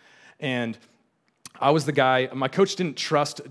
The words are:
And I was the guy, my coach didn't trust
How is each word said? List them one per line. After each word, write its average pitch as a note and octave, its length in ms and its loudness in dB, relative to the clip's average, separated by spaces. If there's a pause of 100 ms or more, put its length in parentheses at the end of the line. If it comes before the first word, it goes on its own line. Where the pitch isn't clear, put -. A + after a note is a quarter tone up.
(400)
And B2 380 -4 (840)
I C3+ 120 4
was D3+ 140 2
the D3+ 80 -2
guy, B2+ 380 2
my C3 160 -4
coach F#3+ 280 0
didn't E3 200 -4
trust D3 560 -2